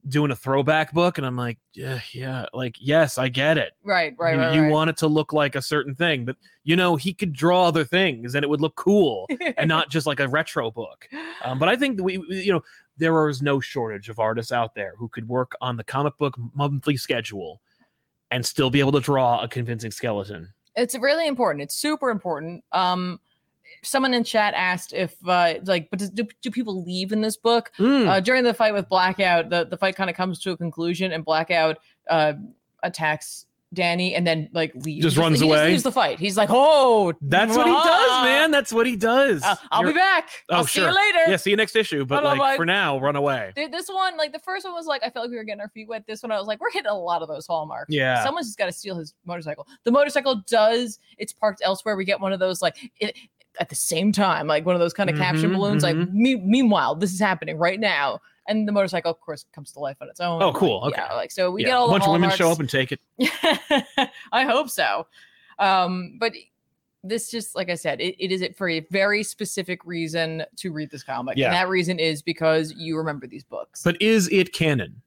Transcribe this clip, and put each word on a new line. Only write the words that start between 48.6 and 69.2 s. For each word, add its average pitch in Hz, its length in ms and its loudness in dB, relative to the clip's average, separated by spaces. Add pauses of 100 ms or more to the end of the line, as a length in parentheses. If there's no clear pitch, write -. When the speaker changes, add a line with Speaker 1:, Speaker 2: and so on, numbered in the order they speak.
Speaker 2:
steal 190 240 -10
his 156 180 -12 (100)
motorcycle. 156 420 -12 (180)
The 233 80 0
motorcycle 269 540 2
does, 226 520 2 (200)
it's 220 140 -10
parked 214 320 -2
elsewhere. 196 320 -2
We 190 80 -4
get 196 160 0
one 196 120 -2
of 190 80 -4
those, 185 220 -2
like, 170 140 0 (240)
it, 208 160 -6 (440)
at 175 80 -4
the 143 60 -16
same 185 380 0
time, 175 340 2
like, 156 180 0
one 180 100 2
of 175 60 0
those 170 140 2
kind 190 160 -2
of 151 60 -2
caption 160 340 2
Speaker 1:
Mm-hmm, 190 80 0
Speaker 2:
balloons, 202 240 2
like, 170 140 2
Speaker 1:
mm-hmm. 185 260 0
Speaker 2:
"Me-, 262 140 4
meanwhile, 196 580 4
this 175 180 -2
is 185 80 -6
happening 175 380 -2
right 175 220 2
now." 143 400 0 (280)
And 214 180 0
the 208 60 -2
motorcycle, 185 360 0
of 165 120 -4
course, 151 240 -12 (100)
comes 143 180 -18
to - 60 -20
life 139 220 -8
on 147 80 -14
its - 100 -20
own. 175 240 -2
Speaker 1:
Oh, 175 100 4
cool. 123 280 2
Speaker 2:
Like, 139 140 -2
Speaker 1:
Okay. - 140 -4
Speaker 2:
yeah, 98 60 -6
like, 110 160 -4
so 180 220 0
we 214 100 -4
Speaker 1:
Yeah. 233 60 2
Speaker 2:
get 254 60 2
all 247 100 4
Speaker 1:
A 233 40 4
Speaker 2:
the - 40 4
Speaker 1:
bunch 196 140 4
of 190 60 4
women 180 180 4
show 180 180 4
Speaker 2:
hallmarks. 165 80 2
Speaker 1:
up 160 40 -8
and 139 80 -2
take 131 220 0
it. 135 100 -8 (200)
Speaker 2:
<laughs> - 1120 -2
I 247 120 2
hope 277 240 0
so. 117 380 -2 (540)
Um, 185 580 0
but 233 140 -2 (720)
this 220 260 -6
just, 226 240 -10
like 180 160 -4
I 175 60 0
said, 147 240 -4
it, 180 180 -4
it 185 140 -2
is 185 100 -2
it - 140 -8
for 185 120 -4
a 165 120 -2 (100)
very 202 320 2